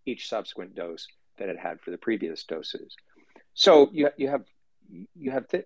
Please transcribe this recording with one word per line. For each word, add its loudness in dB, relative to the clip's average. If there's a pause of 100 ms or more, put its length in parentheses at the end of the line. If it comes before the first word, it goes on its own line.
each -8
subsequent -8
dose -10 (300)
that -8
it -8
had -10
for -12
the -10
previous -4
doses. -12 (580)
So 8
you, 2
you -2
have, -2 (720)
you -8
have -6
th-, -4